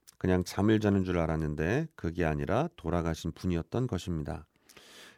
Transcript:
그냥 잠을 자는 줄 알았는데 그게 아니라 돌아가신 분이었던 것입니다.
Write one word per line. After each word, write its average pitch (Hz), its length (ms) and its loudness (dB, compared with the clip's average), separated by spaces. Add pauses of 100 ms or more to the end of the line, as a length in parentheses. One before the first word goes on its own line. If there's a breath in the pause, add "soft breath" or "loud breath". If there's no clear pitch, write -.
(180)
그냥 92 260 2
잠을 107 360 2
자는 101 240 4
줄 90 160 0
알았는데 80 760 0
그게 85 320 -2
아니라 80 500 0
돌아가신 82 580 -2
분이었던 92 520 -2
것입니다. 82 600 -6 (720 loud breath)